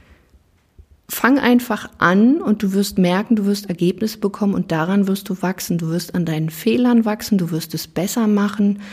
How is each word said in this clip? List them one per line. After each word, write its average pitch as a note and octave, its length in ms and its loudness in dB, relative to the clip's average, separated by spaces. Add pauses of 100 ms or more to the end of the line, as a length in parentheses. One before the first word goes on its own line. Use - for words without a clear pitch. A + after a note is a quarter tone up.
(1120)
Fang C4 280 2
einfach A#3+ 580 0
an A3 420 4
und A3+ 220 0
du F#3+ 100 0
wirst G3 240 0
merken, F#3 380 2
du G#3+ 100 -2
wirst G3+ 240 -2
Ergebnisse F#3 500 -2
bekommen G3+ 360 -2
und F3+ 160 -4
daran F#3 380 0
wirst G3 200 -4
du F#3 140 -6
wachsen. F3+ 340 -4
Du E3 120 -4
wirst E3+ 260 -4
an F3 100 0
deinen D#3+ 260 -4
Fehlern A#3+ 540 2
wachsen, G#3+ 320 0
du E3+ 140 0
wirst D#3+ 240 -6
es - 140 -8
besser G#3 400 -2
machen. G3+ 500 2 (140)